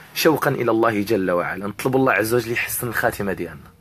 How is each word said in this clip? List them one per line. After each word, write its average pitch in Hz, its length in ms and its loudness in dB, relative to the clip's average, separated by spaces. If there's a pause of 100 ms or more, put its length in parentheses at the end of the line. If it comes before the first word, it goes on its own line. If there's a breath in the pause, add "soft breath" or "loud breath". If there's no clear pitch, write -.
(140 loud breath)
شوقا 151 360 2
إلى 120 200 0
الله 113 320 2
جل 95 280 0
وعلا، 87 360 -2
نطلب 131 300 -2
الله 131 160 4
عز 110 220 2
وجل 117 180 0
يحسن - 360 -4
الخاتمة 107 440 -2
ديالنا. 82 380 -10 (100)